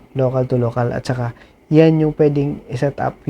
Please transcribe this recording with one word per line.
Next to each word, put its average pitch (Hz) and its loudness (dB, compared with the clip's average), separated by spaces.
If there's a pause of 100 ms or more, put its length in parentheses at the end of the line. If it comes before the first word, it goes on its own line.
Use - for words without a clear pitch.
(160)
local 131 0
to 135 -2
local 120 0
at 123 -6
saka 120 -6 (320)
yan 160 6
yung 151 0
pwedeng 147 0
iset 139 -4
up 131 -4 (160)